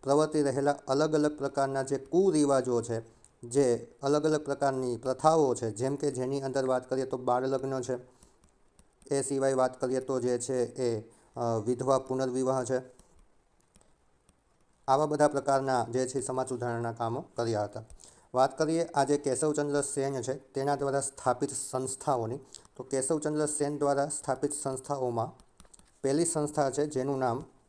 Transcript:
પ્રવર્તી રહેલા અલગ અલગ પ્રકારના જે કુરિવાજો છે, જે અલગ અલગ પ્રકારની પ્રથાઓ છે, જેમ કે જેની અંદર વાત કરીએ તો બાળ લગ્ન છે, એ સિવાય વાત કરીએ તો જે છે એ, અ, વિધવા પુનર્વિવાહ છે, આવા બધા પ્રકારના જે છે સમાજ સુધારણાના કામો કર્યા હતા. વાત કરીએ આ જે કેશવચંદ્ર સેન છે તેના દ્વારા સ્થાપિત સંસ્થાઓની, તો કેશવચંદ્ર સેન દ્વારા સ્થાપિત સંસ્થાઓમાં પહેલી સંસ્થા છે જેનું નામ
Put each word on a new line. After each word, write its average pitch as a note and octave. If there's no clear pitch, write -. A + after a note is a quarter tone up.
પ્રવર્તી D3+
રહેલા C#3+
અલગ D3+
અલગ D3+
પ્રકારના C3+
જે C3+
કુરિવાજો C#3
છે, A#2
જે B2+
અલગ D3
અલગ D#3
પ્રકારની C3+
પ્રથાઓ C3+
છે, A2+
જેમ B2
કે D3
જેની B2+
અંદર C3+
વાત B2+
કરીએ C3
તો B2+
બાળ B2+
લગ્ન C3
છે, B2
એ C#3
સિવાય C3+
વાત B2+
કરીએ C3
તો C3
જે B2
છે B2+
એ, B2+
અ, A#2
વિધવા B2
પુનર્વિવાહ C3
છે, B2+
આવા C#3
બધા D3
પ્રકારના C3+
જે B2+
છે B2+
સમાજ C3
સુધારણાના A#2
કામો A#2
કર્યા A2+
હતા. A2
વાત C3+
કરીએ E3
આ C#3
જે C#3+
કેશવચંદ્ર C#3+
સેન C#3
છે B2
તેના C#3
દ્વારા C#3
સ્થાપિત -
સંસ્થાઓની, C3
તો -
કેશવચંદ્ર D3+
સેન D3
દ્વારા C#3+
સ્થાપિત C#3+
સંસ્થાઓમાં C3
પહેલી C#3+
સંસ્થા D3
છે D3
જેનું C3+
નામ B2